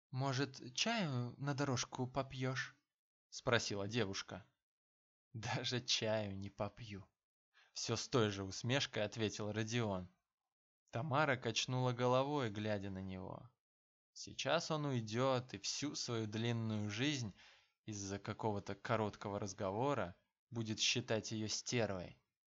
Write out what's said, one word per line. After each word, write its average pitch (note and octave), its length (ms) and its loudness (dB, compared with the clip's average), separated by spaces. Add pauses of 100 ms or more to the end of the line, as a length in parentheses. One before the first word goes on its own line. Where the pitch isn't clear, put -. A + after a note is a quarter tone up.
(120)
«Может, C3 640 -2
чаю D3 640 0
на C#3 160 0
дорожку B2+ 540 0
попьёшь?» C3 680 -2 (540)
спросила G#2 580 2
девушка. G#2 580 -2 (880)
«Даже A#2+ 460 0
чаю G#2+ 580 2
не G2 120 -6
попью», G2+ 580 -6 (640)
всё - 220 -2
с - 120 -2
той G#2+ 240 6
же G2 120 -2
усмешкой A2+ 600 0
ответил G#2 480 0
Родион. G#2+ 580 0 (800)
Тамара B2+ 480 4
качнула B2 560 2
головой, B2+ 560 4
глядя G2+ 400 -2
на F#2+ 140 -6
него. F#2+ 440 -8 (680)
Сейчас - 580 0
он D3+ 140 2
уйдёт B2+ 680 2
и G2 60 -6
всю - 340 -2
свою A2+ 320 -2
длинную A2 640 0
жизнь A#2+ 460 0 (500)
из-за G2 320 -4
какого-то G2+ 560 -2
короткого G#2 680 -2
разговора G2+ 760 -2 (340)
будет A2+ 300 -2
считать A#2 520 2
её G#2+ 160 -2
стервой. G2+ 720 -2 (420)